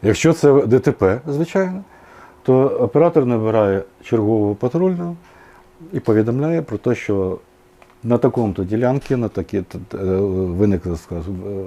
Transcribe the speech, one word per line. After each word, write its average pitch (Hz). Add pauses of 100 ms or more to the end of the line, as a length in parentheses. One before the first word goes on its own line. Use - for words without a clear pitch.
Якщо 135
це 143
Д 120
Т 147
П, 104
звичайно, 185 (600)
то 131
оператор 147
набирає 110 (200)
чергову 107
патрульну 170 (800)
і 127
повідомляє 127
про 117
те, 123
що 95 (640)
на 120
такому-то 113
ділянці, 123
на 117
такі-то, 95 (180)
е, 98 (420)
виникла, 90
скажімо, 90
е, 98